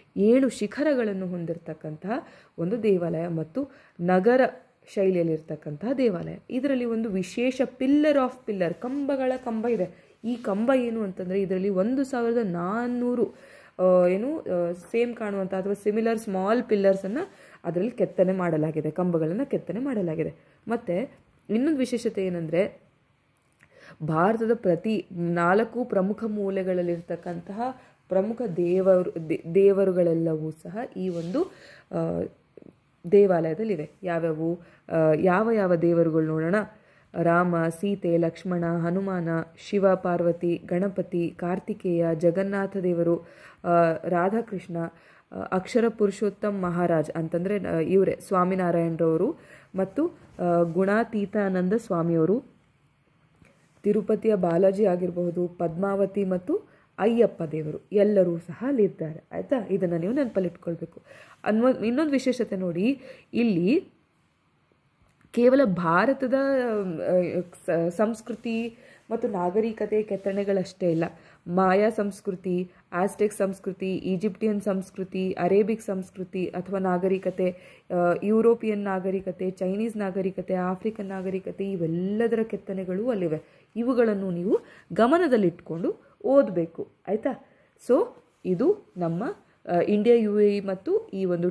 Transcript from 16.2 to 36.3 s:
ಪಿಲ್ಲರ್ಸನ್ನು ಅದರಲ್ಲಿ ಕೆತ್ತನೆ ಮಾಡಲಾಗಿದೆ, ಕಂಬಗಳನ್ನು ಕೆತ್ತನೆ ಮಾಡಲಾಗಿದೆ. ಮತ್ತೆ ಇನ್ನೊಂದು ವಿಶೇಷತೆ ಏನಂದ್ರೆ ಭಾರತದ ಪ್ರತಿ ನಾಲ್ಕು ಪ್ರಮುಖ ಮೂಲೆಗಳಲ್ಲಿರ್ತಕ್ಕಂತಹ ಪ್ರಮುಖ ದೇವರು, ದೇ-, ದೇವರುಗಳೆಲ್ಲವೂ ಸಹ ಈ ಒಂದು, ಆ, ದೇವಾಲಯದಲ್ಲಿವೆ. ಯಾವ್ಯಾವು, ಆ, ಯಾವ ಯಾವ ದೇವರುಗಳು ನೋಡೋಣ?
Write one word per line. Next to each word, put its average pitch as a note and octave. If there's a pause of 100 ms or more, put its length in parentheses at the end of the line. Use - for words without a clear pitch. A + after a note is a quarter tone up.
ಪಿಲ್ಲರ್ಸನ್ನು G3 (340)
ಅದರಲ್ಲಿ F3+
ಕೆತ್ತನೆ F#3
ಮಾಡಲಾಗಿದೆ, D#3
ಕಂಬಗಳನ್ನು F3
ಕೆತ್ತನೆ G3
ಮಾಡಲಾಗಿದೆ. E3+ (340)
ಮತ್ತೆ G#3 (320)
ಇನ್ನೊಂದು C4+
ವಿಶೇಷತೆ A3+
ಏನಂದ್ರೆ F3 (1120)
ಭಾರತದ G3
ಪ್ರತಿ G3+
ನಾಲ್ಕು F3
ಪ್ರಮುಖ G#3
ಮೂಲೆಗಳಲ್ಲಿರ್ತಕ್ಕಂತಹ F3+ (480)
ಪ್ರಮುಖ G#3+
ದೇವರು, F3+
ದೇ-, E3
ದೇವರುಗಳೆಲ್ಲವೂ F3
ಸಹ F3 (180)
ಈ F#3
ಒಂದು, F3 (500)
ಆ, E3+ (920)
ದೇವಾಲಯದಲ್ಲಿವೆ. F3+ (120)
ಯಾವ್ಯಾವು, E3 (320)
ಆ, D#3+
ಯಾವ F#3
ಯಾವ F#3+
ದೇವರುಗಳು E3
ನೋಡೋಣ? D#3+ (680)